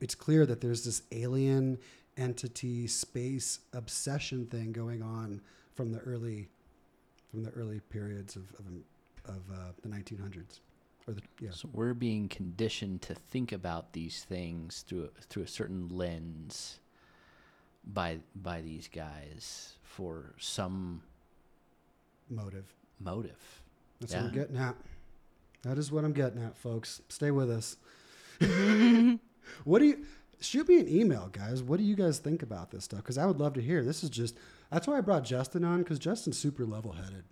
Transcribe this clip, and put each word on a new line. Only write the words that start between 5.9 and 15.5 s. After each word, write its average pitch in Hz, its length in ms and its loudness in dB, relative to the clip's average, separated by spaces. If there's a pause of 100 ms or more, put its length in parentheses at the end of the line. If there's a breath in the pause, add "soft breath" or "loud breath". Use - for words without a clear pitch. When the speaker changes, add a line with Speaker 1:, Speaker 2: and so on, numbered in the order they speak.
Speaker 1:
the 113 60 -6
early, 113 500 -6 (840)
from 110 120 -6
the 110 80 -6
early 107 280 -6
periods 101 560 -8
of, 95 80 -12 (160)
of, 101 60 -16 (720)
of, 92 60 -10 (120)
uh, 92 180 -10 (120)
the 113 40 -10
nineteen 101 300 -10
hundreds. 95 420 -12 (480)
Or 113 60 -6
the, 98 80 -8 (180)
yeah. 104 140 -8
Speaker 2:
So - 180 -12
we're 117 220 0
being 110 340 0
conditioned 95 760 -4
to - 120 -8
think - 380 -4
about 85 400 -6
these 82 320 -8
things 85 600 -8
through, 82 260 -6 (180)
through 98 140 -6
a - 40 -8
certain 92 400 -6